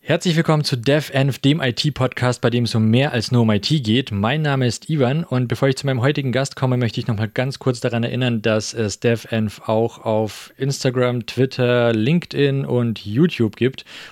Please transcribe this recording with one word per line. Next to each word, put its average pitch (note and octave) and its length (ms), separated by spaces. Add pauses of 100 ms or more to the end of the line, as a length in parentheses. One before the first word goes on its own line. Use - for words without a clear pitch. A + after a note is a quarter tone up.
Herzlich E3+ 300
willkommen D#3+ 300
zu C#3 100
DevEnv, C#3 640
dem C#3+ 220
I-T-Podcast, B2+ 800
bei B2 80
dem A#2+ 160
es A2 100
um A2 140
mehr C3 240
als A2+ 180
nur A#2+ 120
um A2 80
I G2+ 100
T D#3 180
geht. A#2 320
Mein A2 300
Name C3+ 260
ist - 220
Ivan D3+ 340
und B2+ 240
bevor A#2+ 220
ich C3+ 80
zu - 80
meinem C3 160
heutigen C#3 320
Gast C3+ 240
komme, B2+ 180
möchte B2 240
ich - 80
noch A2+ 80
mal G#2 140
ganz C3 280
kurz B2 220
daran A#2 240
erinnern, B2 380
dass A2 320
es A2 260
DevEnv A2+ 680
auch A2+ 380
auf A2 540
Instagram, B2+ 680
Twitter, B2 680
LinkedIn C#3 720
und A#2+ 400
YouTube A2+ 500
gibt. B2+ 300 (260)